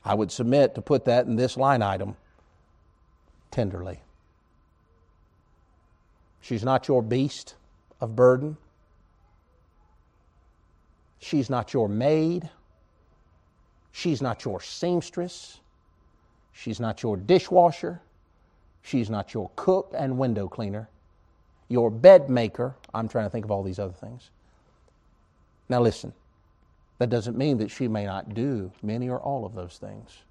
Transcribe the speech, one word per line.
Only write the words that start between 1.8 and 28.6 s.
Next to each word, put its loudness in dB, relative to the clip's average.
item, -4
tenderly. -4
She's -6
not 0
your 4
beast -2
of -6
burden. 6
She's -2
not -2
your 2
maid. 0
She's -2
not -4
your -6
seamstress. -6
She's -10
not -4
your -2
dishwasher. 2
She's -4
not -6
your -6
cook 0
and -4
window -2
cleaner. -8
Your 2
bed 8
maker. -2
I'm -4
trying -2
to -4
think -8
of -10
all -2
these -8
other -6
things. -18
Now 2
listen, 0
that 0
doesn't -2
mean 0
that -2
she -6
may -2
not -8
do -4